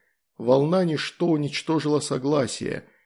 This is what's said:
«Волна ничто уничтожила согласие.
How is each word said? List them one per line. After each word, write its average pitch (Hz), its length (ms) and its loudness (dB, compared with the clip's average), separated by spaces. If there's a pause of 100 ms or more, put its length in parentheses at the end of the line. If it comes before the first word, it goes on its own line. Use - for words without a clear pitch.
(380)
«Волна 143 460 2
ничто 165 420 -2
уничтожила 147 760 0
согласие. 143 880 -2 (200)